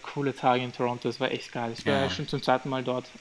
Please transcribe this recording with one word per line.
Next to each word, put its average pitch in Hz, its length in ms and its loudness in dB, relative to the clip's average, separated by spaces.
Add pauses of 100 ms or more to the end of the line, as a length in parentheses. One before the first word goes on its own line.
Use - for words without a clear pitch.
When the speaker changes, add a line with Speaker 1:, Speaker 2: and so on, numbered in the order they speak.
Speaker 1:
coole 139 340 -2
Tage 127 280 4
in 123 80 -4
Toronto. 123 360 0
Das 117 120 -2
war 131 100 2
echt - 220 -4
geil. 117 260 -4
Ich - 80 -6
war 143 80 4
Speaker 2:
Ja, 139 60 4
Speaker 1:
ja 135 60 2
Speaker 2:
ja. 135 40 0
Speaker 1:
schon 147 180 -4
zum 139 140 -2
zweiten 131 280 4
Mal 131 140 -2
dort, 127 380 -4